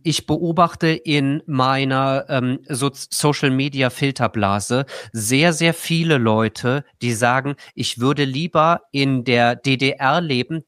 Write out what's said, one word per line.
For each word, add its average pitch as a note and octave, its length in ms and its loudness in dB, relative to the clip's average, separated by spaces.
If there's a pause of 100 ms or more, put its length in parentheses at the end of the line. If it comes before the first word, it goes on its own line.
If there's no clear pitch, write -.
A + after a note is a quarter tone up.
ich - 240 -2
beobachte E3 580 0
in D3 600 0
meiner, C3+ 840 0
ähm, B2+ 400 -2
so-, C3+ 240 -2
Social-Media-Filterblase C3 1900 0 (240)
sehr, C3 420 2
sehr E3 220 2
viele E3 440 0
Leute, A2+ 640 0 (180)
die A#2+ 100 0
sagen, B2+ 440 0 (180)
ich - 240 -6
würde C#3 240 0
lieber D#3+ 600 0 (100)
in C3+ 320 0
der A#2+ 320 2
D C3+ 200 0
D C3+ 220 0
R C#3 220 2
leben, D3+ 480 -2